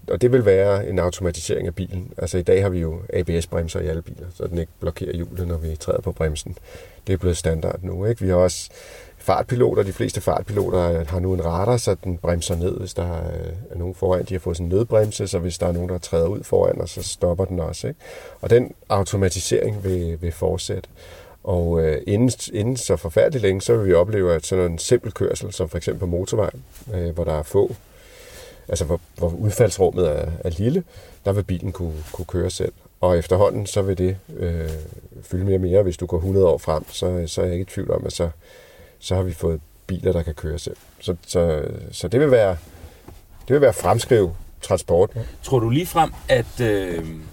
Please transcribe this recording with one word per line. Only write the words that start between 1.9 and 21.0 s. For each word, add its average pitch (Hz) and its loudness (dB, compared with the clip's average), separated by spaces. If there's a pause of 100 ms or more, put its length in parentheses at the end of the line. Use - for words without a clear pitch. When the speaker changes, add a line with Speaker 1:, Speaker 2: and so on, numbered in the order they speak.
Speaker 1:
Altså 90 -4
i 90 0
dag 92 4
har 98 2
vi 90 -2
jo 82 -4 (140)
A 95 0
B 85 -6 (120)
S-bremser 85 -4
i 85 -4
alle 80 -2
biler, 80 -14 (100)
så - -6
den 85 -4
ikke 82 -4
blokerer 85 -6
hjulet, 87 -6
når 85 -2
vi 80 -6
træder - -2
på 90 -4
bremsen. 80 -4 (500)
Det 98 0
er 92 0
blevet 87 0
standard 82 -2
nu, 90 -4
ikke? 117 -2
Vi 95 0
har 90 4
også 90 2 (480)
fartpiloter. 120 2
De 95 -2
fleste 107 -4
fartpiloter 87 0
har 87 -2
nu 92 0
en 85 0
radar, 92 2
så 110 0
den 90 -4
bremser 87 0
ned, 85 -2
hvis 92 -8
der 87 -2 (100)
er, 82 -4 (400)
er 87 -10
nogen 90 -6
foran. 90 2
De 95 -6
har 90 -2
fået 85 -4
sådan 85 -2
en 92 4
nødbremse, 107 2
så 92 -2
hvis 85 -4
der 87 0
er 87 0
nogen, 87 -2
der 92 -4
træder 85 0
ud 98 -4
foran - 2
os, 85 -6
så 95 -10
stopper 90 -2
den 90 -4
også, 80 -6
ikke? - -8 (420)
Og 92 -6
den 120 4 (160)
automatisering 98 0
vil, 87 -2
vil 87 -2
fortsætte. 92 -4 (540)